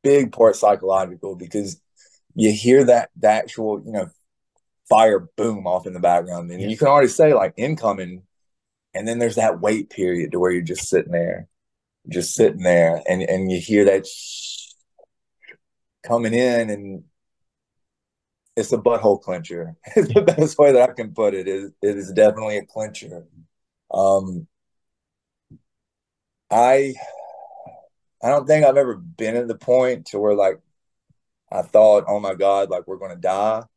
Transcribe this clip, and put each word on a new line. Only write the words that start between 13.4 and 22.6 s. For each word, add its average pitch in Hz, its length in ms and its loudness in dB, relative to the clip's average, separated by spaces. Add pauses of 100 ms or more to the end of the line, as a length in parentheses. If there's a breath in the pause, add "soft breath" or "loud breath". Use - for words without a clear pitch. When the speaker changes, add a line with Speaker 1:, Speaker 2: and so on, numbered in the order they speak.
Speaker 1:
you 90 100 -4
hear 104 240 2
that 95 220 2
sh-, - 680 -16 (1300 loud breath)
coming 117 300 -2
in, 120 380 0
and 98 340 -12 (1500)
it's 110 160 -2
a 117 60 0
butthole 107 440 0
clencher. 85 640 -10
<laughs> - 120 -4
It's 196 180 2
the 202 120 4
Speaker 2:
Yeah. 165 80 4
Speaker 1:
best 151 240 -2
way 143 140 6
that 127 160 6
I - 40 -6
can 107 200 -12
put 104 220 0
it. 95 140 -6
It, 98 340 -8
it 101 140 -2
is 95 160 -12
definitely 107 460 2
a 98 60 -8